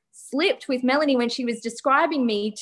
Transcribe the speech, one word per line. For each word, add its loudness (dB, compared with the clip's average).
slipped -2
with -2
Melanie 2
when 2
she -6
was -4
describing 0
me -2